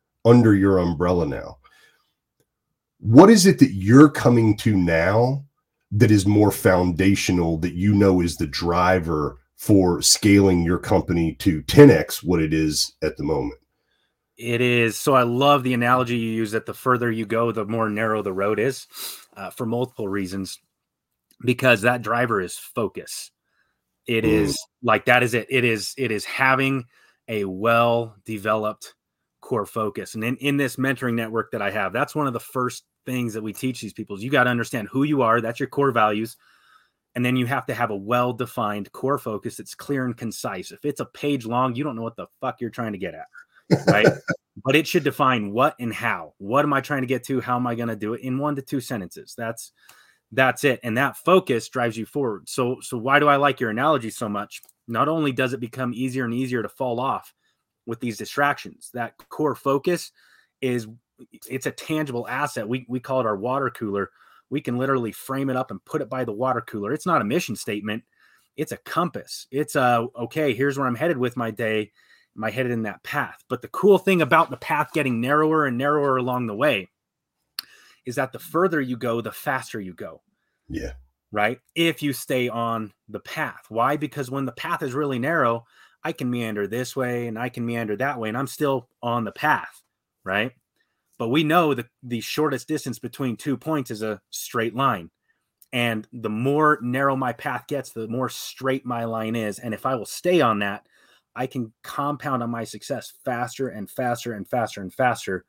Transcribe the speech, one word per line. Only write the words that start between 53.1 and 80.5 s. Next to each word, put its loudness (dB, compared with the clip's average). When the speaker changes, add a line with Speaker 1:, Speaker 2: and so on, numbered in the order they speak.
Speaker 2:
do 2
I 6
like 2
your -2
analogy 0
so -6
much? -8
Not 0
only 0
does -2
it -6
become -6
easier -4
and -4
easier -2
to -8
fall -4
off -6
with -8
these -6
distractions, -6
that -10
core -4
focus -2
is, -4
it's -8
a -6
tangible -6
asset. -6
We, -6
we -6
call -4
it 0
our -2
water -4
cooler. -6
We -4
can -6
literally -2
frame -6
it -2
up -6
and -14
put -6
it -10
by -6
the -6
water -2
cooler. -8
It's -6
not 0
a -4
mission -2
statement. -8
It's -8
a -10
compass. -6
It's -4
a, 2
"Okay, -2
here's -2
where -2
I'm -2
headed -2
with -2
my -4
day. -4
Am -8
I -4
headed -2
in -4
that -10
path?" -6
But -6
the -16
cool 6
thing 2
about 4
the -12
path -4
getting 0
narrower 2
and -2
narrower 0
along -2
the -6
way -2
is -8
that -4
the -14
further 0
you -4
go, -2
the -8
faster -6
you -10
go. -16